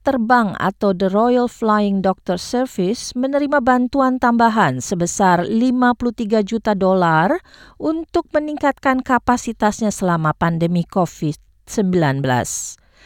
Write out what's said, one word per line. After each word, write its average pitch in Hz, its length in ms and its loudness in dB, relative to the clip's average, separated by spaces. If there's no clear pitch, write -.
terbang 240 560 2
atau 196 320 0
The 190 160 0
Royal 240 400 2
Flying 208 560 0
Doctor 185 320 -2
Service 240 800 -4
menerima 277 480 0
bantuan 254 560 0
tambahan 220 640 2
sebesar 175 640 0
lima 247 480 2
puluh 240 160 -4
tiga 220 320 0
juta 214 320 -2
dolar 185 640 2
untuk 320 560 -4
meningkatkan 285 640 -2
kapasitasnya 233 960 -2
selama 165 400 0
pandemi 170 480 0
covid 165 560 -4
sembilan 175 560 0
belas. 127 560 -2